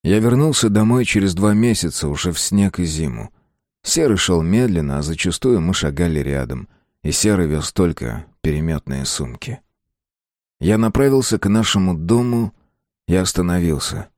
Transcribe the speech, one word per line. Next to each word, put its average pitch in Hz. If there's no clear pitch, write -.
Я 101
вернулся 123
домой 110
через 98
два 104
месяца, 104
уже 73
в 78
снег 98
и 87
зиму. 76
Серый 139
шел 87
медленно, 82
а -
зачастую 87
мы 85
шагали 76
рядом, 65
и 76
Серый 95
вез 76
только 76
переметные 73
сумки. -
Я 101
направился 127
к 101
нашему 101
дому 117
и 87
остановился. 87